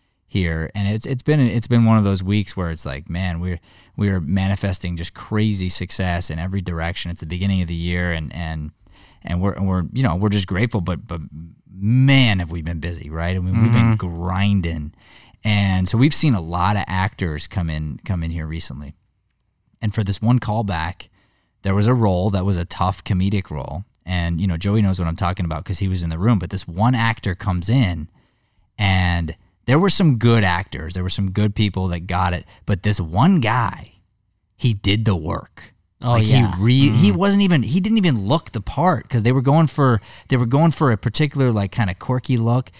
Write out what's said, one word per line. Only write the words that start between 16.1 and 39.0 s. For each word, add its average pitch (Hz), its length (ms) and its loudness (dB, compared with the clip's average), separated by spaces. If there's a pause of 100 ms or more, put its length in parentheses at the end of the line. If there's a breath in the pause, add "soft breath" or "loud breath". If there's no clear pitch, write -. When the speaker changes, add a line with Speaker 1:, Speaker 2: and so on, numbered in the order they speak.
Speaker 1:
seen 147 200 2
a 92 60 0
lot 87 360 0
of 98 100 -2
actors 92 640 -4
come 87 200 -2
in, 78 360 -6
come 90 180 -2
in 82 80 -4
here 82 160 -6
recently. 73 480 -10 (880)
And 107 100 -2
for 110 120 -2
this 98 180 -4
one 120 160 4
callback, 98 720 -4 (540)
there 95 120 0
was 92 140 2
a 127 60 4
role 101 360 2
that 95 140 0
was 98 120 0
a 87 80 -2
tough - 380 -4
comedic 98 480 0
role. 78 340 -8 (240)
And, 85 320 -2
you 98 60 0
know, 87 100 0
Joey 101 260 0
knows 95 180 0
what 85 80 -2
I'm 85 80 -4
talking 90 280 -2
about 80 200 -6
'cause 90 160 -6
he 101 80 -2
was 92 160 -2
in 82 60 -4
the 80 80 -4
room, 107 200 2
but 90 120 -6
this - 180 -8
one 104 260 0
actor 113 400 -2
comes 90 340 -4
in, 92 400 0 (680)
and 90 580 0 (300)
there 131 120 4
were 185 120 4
some 156 260 4
good 117 280 4
actors. 87 500 -2
There 92 80 -2
were 90 60 -2
some 98 240 -2
good 104 220 0
people 95 340 0
that 87 180 -6
got 92 260 0
it. 82 120 -6 (220 soft breath)
But 98 160 -2
this 104 180 0
one 117 400 4
guy, 113 520 -2 (640)
he 120 180 0
did 104 300 0
the 104 120 2
work. - 580 -10 (280)
Speaker 3:
Oh, 127 100 0
Speaker 1:
Like, 113 140 4
Speaker 3:
yeah. 117 300 4
Speaker 1:
he 92 60 -2
re-, 123 280 6
he 139 200 6
Speaker 2:
Mm. 190 60 2
Speaker 1:
wasn't 202 260 4
even, 175 200 4
he 151 180 0
didn't 220 180 2
even 160 280 2
look 143 260 0
the 110 80 -6
part 147 480 -2